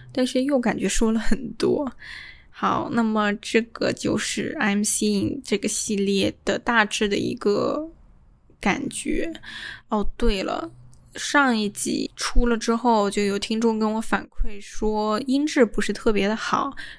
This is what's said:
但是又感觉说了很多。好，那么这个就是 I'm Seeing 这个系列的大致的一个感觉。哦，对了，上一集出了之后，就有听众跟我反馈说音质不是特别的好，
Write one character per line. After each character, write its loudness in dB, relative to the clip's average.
但 0
是 0
又 2
感 0
觉 -2
说 2
了 0
很 2
多。 0
好， -2
那 2
么 0
这 0
个 -2
就 -2
是 -4
I'm 2
Seeing 0
这 0
个 -2
系 -2
列 0
的 0
大 2
致 -2
的 0
一 -2
个 -2
感 -2
觉。 -4
哦， 0
对 2
了， -6
上 2
一 0
集 -4
出 6
了 2
之 0
后， 2
就 -2
有 0
听 -4
众 2
跟 0
我 -2
反 -2
馈 -2
说 -2
音 2
质 4
不 -2
是 -2
特 0
别 2
的 0
好， -2